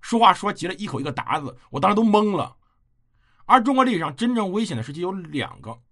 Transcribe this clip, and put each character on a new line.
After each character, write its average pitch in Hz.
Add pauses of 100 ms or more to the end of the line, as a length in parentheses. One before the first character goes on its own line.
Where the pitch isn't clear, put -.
说 233
话 220
说 208
急 170
了， 185
一 208
口 -
一 139
个 160
达 -
子， 139 (140)
我 131
当 180
时 208
都 220
懵 208
了。 - (880)
而 240
中 269
国 262
历 254
史 175
上 151
真 240
正 202
危 214
险 180
的 110
时 143
期 160
有 180
两 156
个 113 (160)